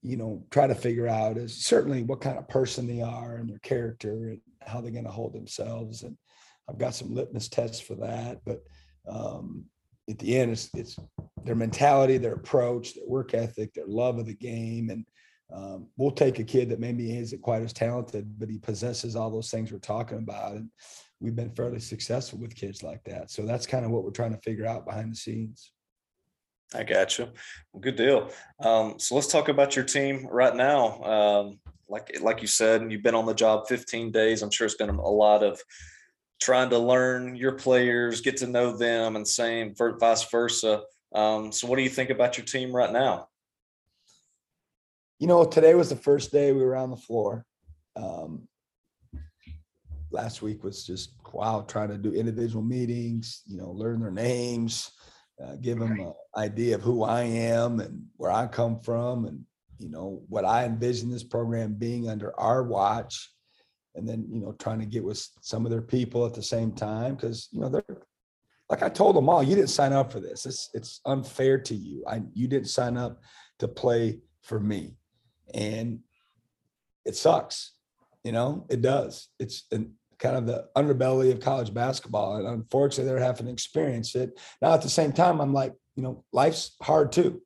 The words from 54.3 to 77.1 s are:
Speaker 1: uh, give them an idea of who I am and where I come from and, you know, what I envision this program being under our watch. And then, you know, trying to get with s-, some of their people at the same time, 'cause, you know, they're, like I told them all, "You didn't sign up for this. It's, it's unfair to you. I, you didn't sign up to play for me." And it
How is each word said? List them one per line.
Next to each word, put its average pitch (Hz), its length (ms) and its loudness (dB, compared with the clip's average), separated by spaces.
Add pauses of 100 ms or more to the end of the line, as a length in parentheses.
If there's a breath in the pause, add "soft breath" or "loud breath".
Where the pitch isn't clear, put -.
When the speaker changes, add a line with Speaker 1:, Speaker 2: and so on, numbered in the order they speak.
Speaker 1:
uh, 65 180 -14
give 120 180 -4
them 113 140 -2
an 87 200 -6 (240)
idea 107 380 0
of 95 80 -2
who 117 220 2
I 117 180 2
am 117 560 0
and - 260 -8 (120)
where 90 160 0
I 113 160 2
come 117 320 -2
from 120 460 -2
and, 71 180 -12 (340)
you 85 120 -12
know, 92 380 -10
what - 160 -2
I 117 200 4
envision 117 440 -2
this 120 160 -6
program 113 500 -2
being 117 340 -4
under 107 300 -6
our 123 260 2
watch. 110 640 -2 (640)
And 104 140 -8
then, 113 220 -6
you 113 100 -6
know, 101 120 -8
trying 110 280 -6
to 110 60 -6
get 107 180 -6
with 104 140 -6
s-, - 140 -14 (100)
some 113 240 -4
of 117 40 -2
their 113 120 -2
people 120 420 0
at 113 80 -2
the 110 100 -10
same 113 300 -2
time, 110 420 -4
'cause, 117 380 -8
you - 80 -6
know, 135 80 -2
they're, - 340 -4 (680)
like - 120 2
I - 60 2
told 202 260 6
them 143 140 6
all, 165 140 6
"You 135 120 4
didn't 202 140 6
sign 139 240 4
up 139 180 2
for 113 80 -10
this. - 280 -12
It's, - 260 -10
it's - 320 -10
unfair 135 540 2
to 131 160 -6
you. 101 320 -10
I, 113 160 -4 (100)
you 123 160 -2
didn't 135 200 0
sign 123 280 0
up 120 240 -6 (380 soft breath)
to 120 100 -4
play 117 520 0 (200)
for - 180 -6
me." 101 380 -4 (560)
And 110 480 -4 (1040)
it - 120 -4